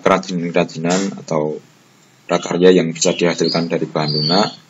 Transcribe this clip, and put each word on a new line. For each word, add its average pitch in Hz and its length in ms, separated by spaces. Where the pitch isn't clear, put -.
kerajinan-kerajinan 90 1200
atau 76 400
prakarya 90 480
yang 82 160
bisa 85 240
dihasilkan 82 560
dari 80 160
bahan 76 320
lunak? 85 320